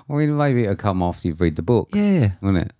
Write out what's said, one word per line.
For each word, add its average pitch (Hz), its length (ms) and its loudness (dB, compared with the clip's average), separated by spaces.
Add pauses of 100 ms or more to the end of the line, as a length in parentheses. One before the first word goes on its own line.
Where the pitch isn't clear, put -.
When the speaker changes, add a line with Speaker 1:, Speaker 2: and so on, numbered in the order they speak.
Speaker 1:
mean, 147 260 0
maybe 139 280 0
it'll 98 120 0
come 92 260 -2
after 87 280 -2
you've 80 100 -6
read 82 160 2
the - 60 -6
book. 110 320 0
Speaker 2:
Yeah. 196 380 2 (100)
Speaker 1:
Won't 98 160 0
it? 85 220 -4